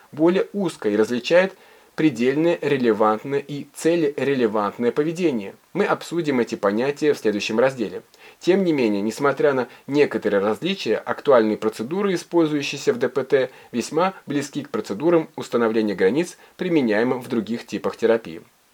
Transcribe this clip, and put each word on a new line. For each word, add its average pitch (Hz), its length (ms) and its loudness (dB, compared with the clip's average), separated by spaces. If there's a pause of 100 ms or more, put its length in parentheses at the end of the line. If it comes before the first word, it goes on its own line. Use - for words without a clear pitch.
(120)
более 175 420 2
узко 175 360 -4
и 104 80 2
различает 123 560 2 (420)
предельное 151 680 2
релевантное 123 840 0
и 143 300 -10
целерелевантное 127 1200 0
поведение. 151 600 -2 (200)
Мы 185 100 0
обсудим 156 560 -2
эти 117 160 -2
понятия 127 580 0
в - 40 -2
следующем 107 420 0
разделе. 120 440 -2 (360)
Тем 190 240 2
не 175 80 2
менее, 113 300 2
несмотря 139 520 0
на 127 140 -2 (180)
некоторые 117 560 0
различия, 110 540 -2
актуальные 110 600 2
процедуры, 165 560 -2
использующиеся 151 800 0
в 120 40 -4
Д 123 120 0
П 135 160 -2
Т, 135 240 2 (240)
весьма 156 400 0 (120)
близки 139 380 -6
к - 60 -16
процедурам 147 680 0
установления 113 580 0
границ, 101 440 0 (180)
применяемым 127 680 0
в 120 60 -14
других 117 400 -4
типах 98 300 -6
терапии. 113 440 0 (320)